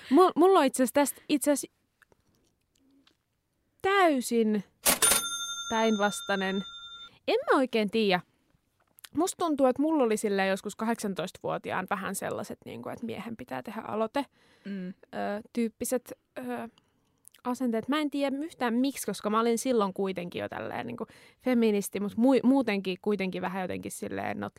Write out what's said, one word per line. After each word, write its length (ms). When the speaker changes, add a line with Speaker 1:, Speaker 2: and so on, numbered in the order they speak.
Speaker 1:
Mul-, 260
mulla 240
on 60
itse 180
asiassa 100
tästä, 360
itse 220
asiassa 260
täysin 840
päinvastainen. 840
En 100
mä 60
oikein 340
tiedä. 300
Musta 300
tuntuu, 200
että 160
mulla 220
oli 140
silleen 320
joskus 260
kahdeksantoistavuotiaan 1120
vähän 260
sellaiset, 500
niinku, 240
että 160
miehen 320
pitää 260
tehdä 180
aloite, 440
Speaker 2:
Mm. 240
Speaker 1:
ö, 40
tyyppiset, 600
ö, 40
asenteet. 440
Mä 120
en 120
tiedä 260
yhtään 360
miksi, 320
koska 240
mä 100
olin 180
silloin 360
kuitenkin 460
jo 100
tälleen 380
niinku 180
feministi, 560
mut 180
mui-, 260
muutenkin 580
kuitenkin 400
vähän 200
jotenkin 300
silleen 480
not 200